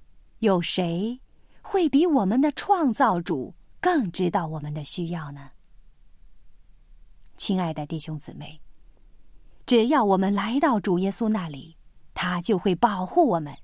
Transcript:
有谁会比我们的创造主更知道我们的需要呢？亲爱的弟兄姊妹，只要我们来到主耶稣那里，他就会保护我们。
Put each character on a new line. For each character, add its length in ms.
有 200
谁 600
会 260
比 200
我 180
们 160
的 120
创 380
造 300
主 320
更 320
知 180
道 180
我 120
们 140
的 100
需 260
要 220
呢？ 200
亲 200
爱 160
的 120
弟 120
兄 200
姊 160
妹， 260
只 220
要 160
我 140
们 160
来 260
到 180
主 220
耶 100
稣 200
那 180
里， 300
他 280
就 160
会 180
保 300
护 220
我 120
们。 240